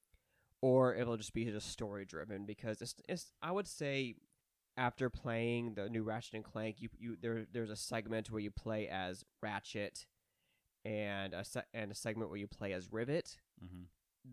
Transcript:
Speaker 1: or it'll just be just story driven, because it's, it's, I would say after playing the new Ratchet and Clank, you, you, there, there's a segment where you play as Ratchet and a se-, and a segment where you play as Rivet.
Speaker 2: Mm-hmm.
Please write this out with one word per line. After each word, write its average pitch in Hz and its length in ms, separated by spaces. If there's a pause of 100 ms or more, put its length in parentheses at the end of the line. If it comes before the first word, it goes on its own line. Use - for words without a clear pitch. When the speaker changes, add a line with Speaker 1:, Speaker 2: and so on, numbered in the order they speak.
(640)
Speaker 1:
or 127 320
it'll 120 220
just 107 180
be 113 100
just 107 260
story 101 340
driven, 98 420
because 107 340
it's, 117 140 (140)
it's, - 240 (100)
I 160 80
would 196 180
say 135 460 (640)
after 123 340
playing 117 640
the 101 160
new 113 120
Ratchet 110 320
and 110 100
Clank, 110 360
you, 117 80 (100)
you, 113 220
there, 113 320
there's 113 180
a 107 60
segment 110 540
where 107 100
you 104 100
play 107 380
as 92 360 (180)
Ratchet 104 640 (800)
and 101 500
a 95 100
se-, - 180 (120)
and 107 180
a - 20
segment 110 360
where 101 80
you 101 100
play 98 240
as 90 200
Rivet. 123 440 (260)
Speaker 2:
Mm-hmm. 90 200 (500)